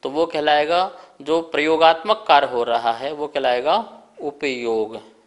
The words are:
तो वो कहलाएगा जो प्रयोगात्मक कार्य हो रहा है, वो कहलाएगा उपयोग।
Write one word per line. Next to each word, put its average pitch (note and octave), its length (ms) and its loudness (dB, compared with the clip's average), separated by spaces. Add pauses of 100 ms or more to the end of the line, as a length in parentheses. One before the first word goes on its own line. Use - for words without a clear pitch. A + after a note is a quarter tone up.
तो C3+ 60 -6
वो D3+ 160 0
कहलाएगा D3+ 720 0 (220)
जो D#3+ 200 0
प्रयोगात्मक E3 840 2
कार्य C#3+ 200 6
हो B2 160 -2
रहा A#2 280 0
है, C3 220 -6
वो D3 140 -8
कहलाएगा C#3+ 760 -2 (180)
उपयोग। A#2 800 -4 (280)